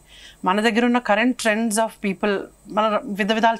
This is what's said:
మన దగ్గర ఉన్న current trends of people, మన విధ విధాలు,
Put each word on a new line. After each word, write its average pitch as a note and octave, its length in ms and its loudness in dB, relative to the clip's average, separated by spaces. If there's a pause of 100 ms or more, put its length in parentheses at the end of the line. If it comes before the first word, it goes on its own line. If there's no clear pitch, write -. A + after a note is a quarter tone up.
(440)
మన F#3 160 2
దగ్గర A3 240 2
ఉన్న B3 140 2
current A#3+ 440 0
trends A3 340 0
of A3+ 140 0 (160)
people, G3 320 -2 (300)
మన G#3 360 0
విధ G3+ 280 -2
విధాలు, A3+ 280 2